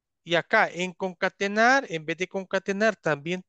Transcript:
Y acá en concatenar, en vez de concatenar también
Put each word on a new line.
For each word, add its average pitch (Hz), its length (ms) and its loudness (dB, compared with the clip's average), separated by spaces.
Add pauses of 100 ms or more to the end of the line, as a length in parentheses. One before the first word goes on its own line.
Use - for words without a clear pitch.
(240)
Y 165 120 -2
acá 180 340 4
en 180 240 -6
concatenar, 202 960 0
en 160 160 -6
vez 160 120 -4
de 180 100 -4
concatenar 196 680 -2
también 165 520 -4